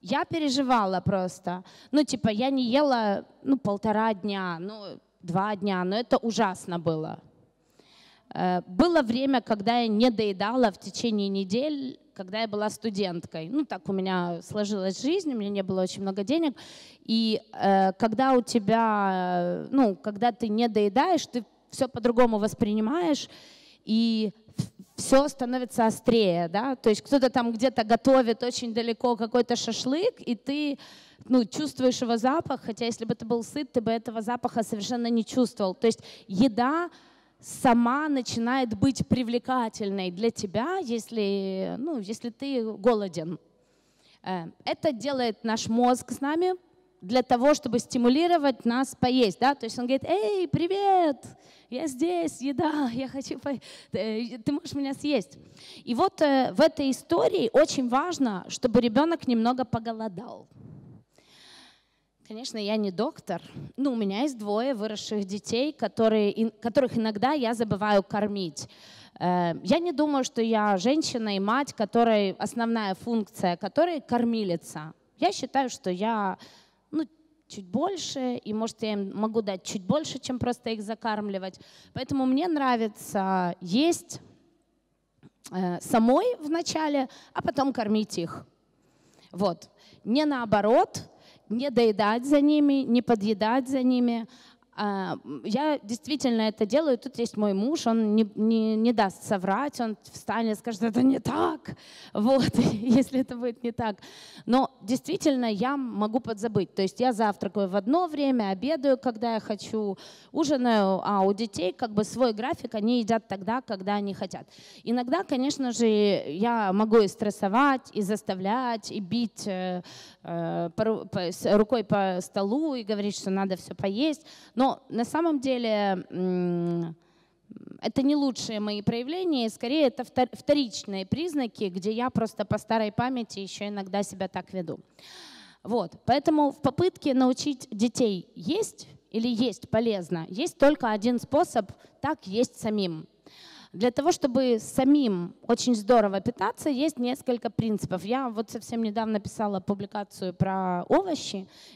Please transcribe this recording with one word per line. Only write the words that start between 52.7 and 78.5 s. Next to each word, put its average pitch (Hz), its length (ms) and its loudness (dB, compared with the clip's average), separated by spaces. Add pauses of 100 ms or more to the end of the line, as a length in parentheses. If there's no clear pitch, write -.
я 262 140 -6
хочу 262 300 -8
по-, 285 220 -6 (340)
э, 220 440 -4
ты 254 140 -4
можешь 294 220 -6
меня 277 200 -4
съесть». 277 440 -2 (460)
И 240 100 -4
вот, 339 280 2
э, 269 320 4
в 196 80 2
этой 311 280 4
истории - 640 2
очень 269 360 4
важно, 262 580 0
чтобы 240 340 2
ребенок 277 460 0
немного 247 380 0
поголодал. 220 800 -8 (1800)
Конечно, 226 300 -10
я 208 200 -2
не 208 140 0
доктор, 196 500 -4 (360)
но 269 140 0
у 240 40 -2
меня 208 260 -2
есть 269 180 -2
двое 214 340 -2
выросших 214 520 -4
детей, 226 480 -4
которые 214 580 2 (100)
ин-, 226 180 0
которых 233 380 0
иногда 220 360 0
я 240 200 0
забываю 208 480 2
кормить. 202 680 -4 (520)
Э, 175 340 2 (100)
я 269 160 2
не 349 120 -2
думаю, 285 320 0
что 233 180 -4
я 214 360 2
женщина 226 580 0
и 190 40 0
мать, 233 340 0
которой 214 680 2
основная 220 560 -2
функция 196 640 -2
которой 302 440 0
кормилица. 214 920 -2 (260)
Я 349 120 2
считаю, 262 380 -2
что - 220 -6
я 202 460 -2 (1120)
чуть 190 200 -16
больше, 262 680 -2
и, 214 160 -8